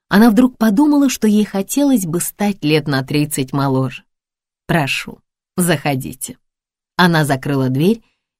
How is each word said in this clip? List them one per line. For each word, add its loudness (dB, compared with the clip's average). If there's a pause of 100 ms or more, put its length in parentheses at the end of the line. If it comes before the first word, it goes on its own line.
она 6
вдруг 2
подумала, 2
что -2
ей 2
хотелось -2
бы -4
стать -6
лет 0
на -2
тридцать -4
моложе. -2 (640)
"Прошу, -4 (380)
заходите". -4 (580)
Она 2
закрыла -2
дверь 0 (380)